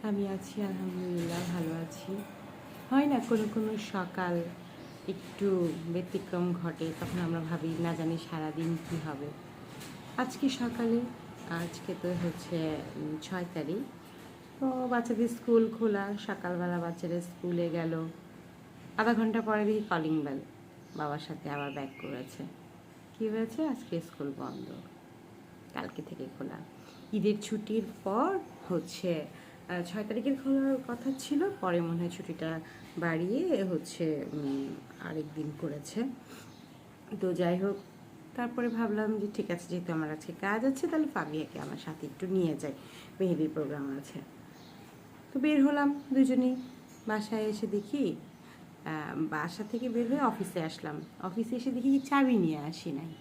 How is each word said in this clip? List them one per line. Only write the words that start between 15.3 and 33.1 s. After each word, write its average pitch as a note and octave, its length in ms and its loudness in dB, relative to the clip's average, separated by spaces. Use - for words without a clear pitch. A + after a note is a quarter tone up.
খোলা, G3+ 340 2
সকালবেলা F3+ 520 0
বাচ্চারা E3+ 420 -2
স্কুলে F3 480 0
গেল। E3 380 0
আধা A3 160 6
ঘন্টা A3 280 4
পরে G#3+ 240 4
দেখি G#3+ 240 4
কলিং D#3+ 320 4
বেল, C#3 180 -2
বাবার D3+ 240 -2
সাথে D3+ 300 -8
আবার C#3+ 220 -2
ব্যাক C#3 180 -6
করেছে। C3+ 420 -8
কী A3 100 0
হয়েছে? A3+ 380 0
আজকে F3 340 -2
স্কুল C#3+ 360 -6
বন্ধ, B2+ 340 -8
কালকে - 280 -6
থেকে - 240 -8
খোলা। - 200 -8
ঈদের G#3 280 4
ছুটির G#3+ 400 0
পর D4 360 2
হচ্ছে, E3+ 560 0
আহ, F3 140 -2
ছয় G#3 260 -4
তারিখের C4+ 340 2
খোলার C4+ 340 4
কথা A#3+ 320 -2
ছিল, D#4 300 2
পরে F3 200 4
মনে E3+ 180 2
হয় F3 100 0
ছুটিটা D#3+ 500 -4
বাড়িয়ে G3 640 2